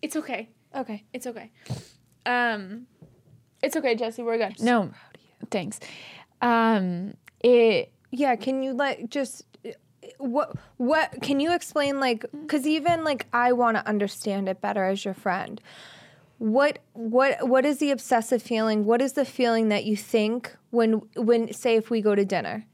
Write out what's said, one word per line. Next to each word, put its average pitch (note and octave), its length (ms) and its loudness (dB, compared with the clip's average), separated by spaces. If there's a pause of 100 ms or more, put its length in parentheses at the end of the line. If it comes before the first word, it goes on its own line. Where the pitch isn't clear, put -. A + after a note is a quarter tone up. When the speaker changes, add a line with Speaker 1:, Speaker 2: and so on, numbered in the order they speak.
Speaker 1:
It's D4+ 120 -8
okay. A#3+ 360 -6 (240)
Speaker 2:
Okay. A#3 280 -8 (100)
Speaker 1:
It's B3+ 140 -12
okay. A3+ 240 -12 (760)
Um, A#3 600 -4 (720)
it's - 160 -2
okay, C4+ 200 2
Jesse, A3+ 260 -6
we're A#3 160 -2
good. G#3+ 140 0
Speaker 2:
I'm G#3 40 -18
so - 80 -6
Speaker 1:
No. A#3+ 180 4
Speaker 2:
proud - 320 -10
of - 60 -20 (200)
you. G#3+ 100 -14
Speaker 1:
Thanks. F#3+ 300 -6 (600)
Um, G#3+ 760 0 (280)
it A3+ 480 6 (220)
Speaker 2:
Yeah, B3+ 240 2
can C4 260 -2
you, C4+ 100 -4
like, B3+ 380 -2
just, - 340 -6 (220)
uh, - 40 -10 (480)
what, C4+ 360 -2 (220)
what, C#4+ 460 2
can C#4 180 0
you D#4+ 140 2
explain, C#4+ 440 -2
like, B3 320 0
Speaker 1:
Mm. D4+ 180 -14
Speaker 2:
'cause D4 180 0
even, D#4+ 380 0
like, C#4+ 280 -2
I A#3+ 200 4
wanna A#3 340 2
understand G3+ 640 -2
it F#3+ 120 -4
better G#3 240 -2
as G3 200 -2
your F#3+ 100 -6
friend. F#3+ 460 -6 (760)
What, A#3+ 400 2 (140)
what, B3 560 0
what B3+ 180 4
is D4 120 2
the D4 120 2
obsessive A#3 520 0
feeling? A3 420 0
What A#3 180 4
is C4+ 120 -2
the C#4+ 100 2
feeling A#3 460 2
that G#3 140 0
you G#3+ 120 -2
think A3 580 -2 (160)
when, A3+ 320 2 (140)
when, A3+ 360 2
say, A#3 240 0
if A3 140 0
we A#3 120 0
go G#3 120 4
to G3+ 100 4
dinner? F3 500 -4